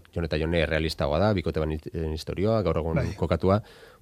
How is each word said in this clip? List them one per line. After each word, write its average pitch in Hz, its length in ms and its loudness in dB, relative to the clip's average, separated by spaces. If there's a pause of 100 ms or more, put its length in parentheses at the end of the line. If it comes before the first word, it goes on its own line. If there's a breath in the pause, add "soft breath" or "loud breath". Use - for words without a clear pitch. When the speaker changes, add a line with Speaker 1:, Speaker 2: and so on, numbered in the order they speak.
(140)
Speaker 1:
Jon 85 100 -2
eta 78 140 -2
Jone 82 240 0
errealistagoa 78 560 0
da, 104 160 4
bikote 82 260 -2
baniten 78 540 -4
istorioa, 101 480 -2
gaur 82 160 2
egun 80 160 -2
Speaker 2:
Bai. 82 220 -2
Speaker 1:
kokatua. 92 460 2 (400 soft breath)